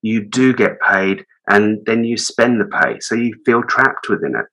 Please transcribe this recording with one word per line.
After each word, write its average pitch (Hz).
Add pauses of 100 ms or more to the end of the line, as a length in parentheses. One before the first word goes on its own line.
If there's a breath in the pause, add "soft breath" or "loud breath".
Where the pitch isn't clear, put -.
You 110
do 127
get 117
paid 98 (220)
and 104
then 113
you 117
spend 120
the 101
pay. -
So -
you 117 (100)
feel 120
trapped -
within 80
it. 58